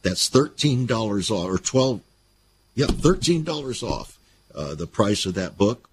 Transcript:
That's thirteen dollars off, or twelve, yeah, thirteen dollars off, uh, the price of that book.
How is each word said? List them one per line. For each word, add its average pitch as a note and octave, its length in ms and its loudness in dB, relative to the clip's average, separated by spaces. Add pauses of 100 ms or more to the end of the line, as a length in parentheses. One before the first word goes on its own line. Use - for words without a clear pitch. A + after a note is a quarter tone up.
That's F#2 260 0
thirteen C3+ 600 0
dollars G#2+ 440 -2
off, F#2 180 -2
or F#2+ 80 0
twelve, C3 440 0 (720)
yeah, C#3 120 2
thirteen E3 560 2
dollars D3+ 400 -6
off, D2+ 340 -6 (360)
uh, D2 220 -8
the E2 120 -8
price G#2 380 0
of F2+ 100 -4
that F2+ 220 -6
book. G#2 360 0